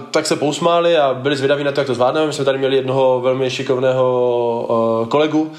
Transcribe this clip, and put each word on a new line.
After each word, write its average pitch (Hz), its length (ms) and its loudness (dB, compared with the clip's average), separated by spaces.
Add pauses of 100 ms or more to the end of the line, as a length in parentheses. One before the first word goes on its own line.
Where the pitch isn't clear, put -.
(120)
tak 156 140 0
se 170 100 0
pousmáli 170 600 2
a 139 160 2
byli 131 240 -2
zvědaví 139 260 0
na 143 80 0
to, 143 80 -2
jak 139 80 0
to 127 60 -2
zvládneme. 135 340 0
My 143 60 -4
jsme 139 120 -4
tady 135 120 0
měli 135 180 0
jednoho 131 460 2
velmi 131 280 0
šikovného, 123 1500 0
eh, 113 60 -6
kolegu, 156 500 0